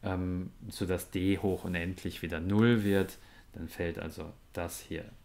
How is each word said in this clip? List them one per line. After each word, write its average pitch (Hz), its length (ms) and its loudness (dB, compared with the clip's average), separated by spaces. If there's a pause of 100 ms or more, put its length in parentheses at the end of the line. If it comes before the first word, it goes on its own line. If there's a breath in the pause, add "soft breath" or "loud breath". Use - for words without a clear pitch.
ähm, 92 480 -2 (180)
sodass 90 420 -2
D 95 280 2
hoch 92 260 0
unendlich 90 580 -4
wieder 82 180 -4
null 107 440 6
wird, 98 340 2 (360 loud breath)
dann 82 140 -10
fällt 85 300 -4
also 85 340 -10 (200)
das 85 280 -8
hier - 240 -10 (200)